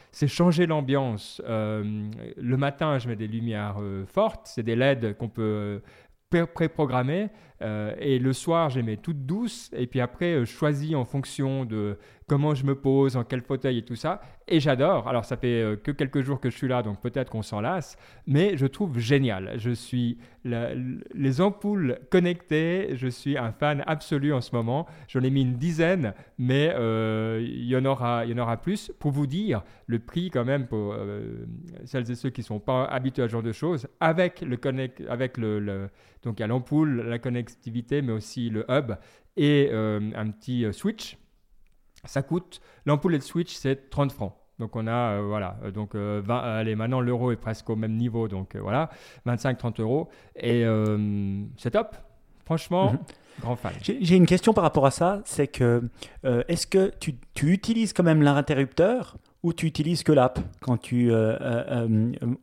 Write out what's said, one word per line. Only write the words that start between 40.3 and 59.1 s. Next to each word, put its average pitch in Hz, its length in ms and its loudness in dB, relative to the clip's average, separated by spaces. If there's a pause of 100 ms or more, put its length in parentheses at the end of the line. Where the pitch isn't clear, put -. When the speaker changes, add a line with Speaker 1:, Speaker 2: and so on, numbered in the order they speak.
Speaker 1:
euh, 107 60 0
switch. - 460 -6 (880)
Ça - 160 -4
coûte, - 380 -4 (260)
l'ampoule 151 280 2
et 151 40 2
le 135 60 -4
switch, - 320 -4
c'est 135 340 -4
trente 139 220 0
francs. 101 220 -8 (260)
Donc 113 160 -8
on 113 120 -4
a, 113 40 -2 (220)
euh, 101 120 -2
voilà, 101 380 -4
euh, 101 80 -8
donc, 104 240 -8
euh, 104 280 -4
vingt, 120 200 -2
euh, 113 160 -2
allez, 110 160 -2
maintenant 117 240 -2
l'euro 123 320 0
est 113 60 -2
presque - 320 -8
au 110 80 -2
même 110 180 -2
niveau, 113 320 0
donc, 95 280 -6
euh, 101 40 -8
voilà, 117 300 -2 (360)
vingt-cinq, 123 320 -2
trente 117 220 -6
euros. 127 300 0 (260)
Et, 120 300 2
euh, 104 800 0 (140)
c'est 120 140 -6
top. - 240 0 (480)
Franchement, 175 480 2
Speaker 2:
Mhm. 135 80 0 (400)
Speaker 1:
grand 120 160 -4
fan. - 160 -6 (100)
Speaker 2:
J'ai, 240 200 -4
j'ai 180 160 6
une 175 80 10
question 185 280 6
par 190 120 6
rapport 147 200 4
à 135 60 6
ça, 196 320 2
c'est - 240 0
que, 120 420 2 (360)
euh, 123 240 2
est-ce 170 180 -2
que 190 320 4
tu, 143 160 -6 (180)
tu 156 200 2
utilises 226 400 0
quand 180 100 4
même 156 180 6
l'interrupteur 147 920 2 (280)